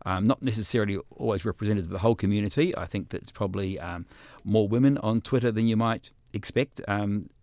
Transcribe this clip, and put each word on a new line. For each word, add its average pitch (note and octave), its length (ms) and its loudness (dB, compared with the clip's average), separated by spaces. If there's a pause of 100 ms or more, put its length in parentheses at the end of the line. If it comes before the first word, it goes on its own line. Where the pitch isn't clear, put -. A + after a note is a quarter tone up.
um, F#2 220 0
not C3 140 2
necessarily G#2 560 0 (140)
always G#2 340 -2
representative G#2 420 0
of E2 60 -8
the F#2 60 -6
whole A2+ 160 4
community. G#2 640 0
I - 80 -6
think - 240 -6
that - 120 -8
it's - 100 -18
probably, F#2+ 480 -4
um, F2 260 -8 (380)
more G#2 240 4
women C3 320 4
on A2 220 0
Twitter A#2+ 300 0
than A2 160 2
you A2+ 100 4
might A2+ 340 -2 (220)
expect, - 540 -4
um, G2+ 420 -2 (140)